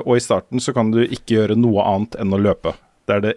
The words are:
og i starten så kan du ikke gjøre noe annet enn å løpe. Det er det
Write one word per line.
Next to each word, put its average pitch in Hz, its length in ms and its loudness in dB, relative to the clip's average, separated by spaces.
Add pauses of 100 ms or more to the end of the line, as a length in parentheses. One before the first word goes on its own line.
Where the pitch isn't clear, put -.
og 127 100 2
i 120 80 2
starten 120 380 -2
så 135 120 -4
kan 110 200 0
du 117 80 2
ikke 117 380 -2
gjøre 107 180 2
noe 113 240 2
annet 104 400 -2
enn 98 140 -2
å 98 60 2
løpe. 90 340 0 (340)
Det 104 80 2
er 101 80 -2
det 110 120 0